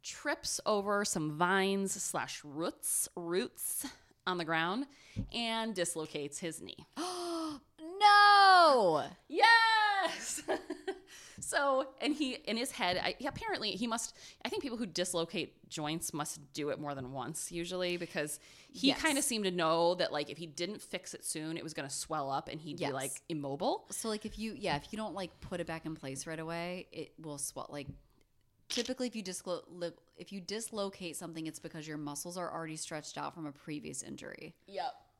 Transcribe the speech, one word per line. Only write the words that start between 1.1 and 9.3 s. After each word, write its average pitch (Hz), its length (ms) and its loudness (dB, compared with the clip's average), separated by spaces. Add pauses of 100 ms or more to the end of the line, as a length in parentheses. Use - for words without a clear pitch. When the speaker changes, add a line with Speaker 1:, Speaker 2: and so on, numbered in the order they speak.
Speaker 1:
vines 190 540 2
slash - 540 -4
roots, - 720 -2
roots 180 680 -4 (400)
on 185 120 0
the 170 80 -2
ground 170 420 0 (460)
and 226 420 -2
dislocates 156 640 -4
his 165 220 -6
knee. - 340 -16
Speaker 2:
<gasps> 339 640 -6 (400)
No! 381 1040 10 (240)
Speaker 1:
Yes! 427 1200 4